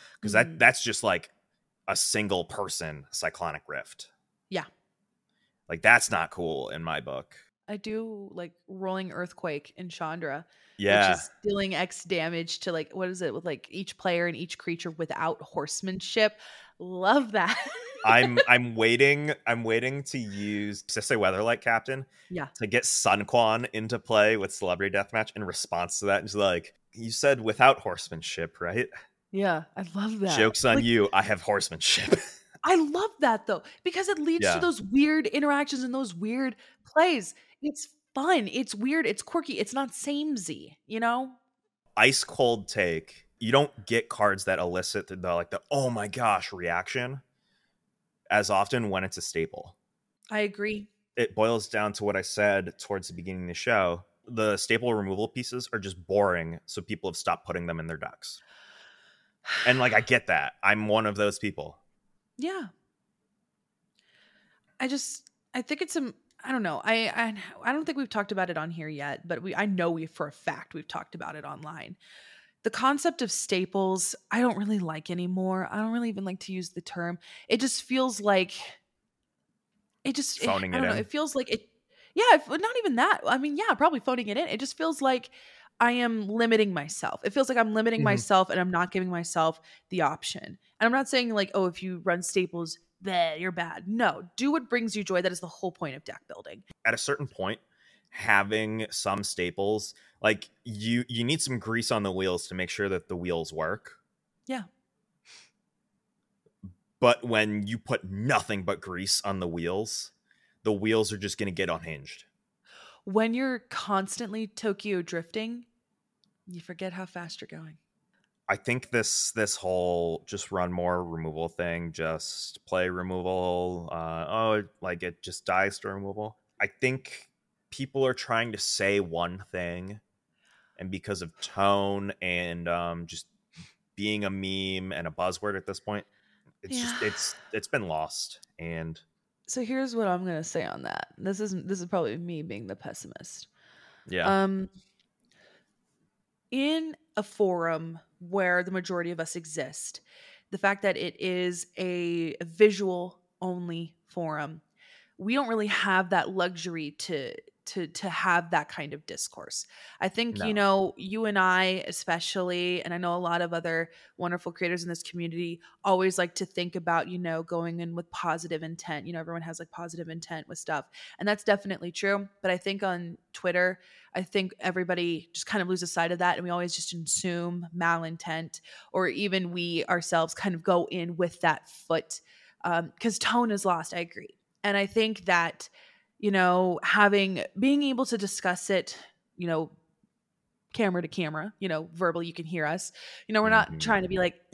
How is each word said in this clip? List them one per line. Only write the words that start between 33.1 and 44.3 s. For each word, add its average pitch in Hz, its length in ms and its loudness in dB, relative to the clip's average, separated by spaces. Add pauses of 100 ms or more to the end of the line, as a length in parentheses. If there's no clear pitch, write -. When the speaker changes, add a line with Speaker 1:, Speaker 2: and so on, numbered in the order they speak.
Speaker 2:
that, 233 260 2
though, 185 160 -2 (200)
because 359 240 -2
it 381 120 0
leads 320 320 2
to - 20 6
Speaker 1:
Yeah. 170 60 2
Speaker 2:
those 339 220 0
weird 277 460 4
interactions 285 560 0
and 247 100 -4
those 262 200 -4
weird 233 420 -2 (300)
plays. 311 480 4 (280)
It's 294 260 -6 (260)
fun, 277 340 2
it's - 280 -4
weird, 269 300 0
it's 208 160 -2
quirky, - 380 -4
it's 208 140 -4
not 269 220 4
samey, 285 920 -4
you 220 140 -4
know? 240 320 2 (680)
Speaker 1:
Ice 123 260 0
cold 117 440 -2
take. 85 600 -4 (120)
You 113 120 -6
don't 135 360 2
get 113 220 0
cards 98 360 0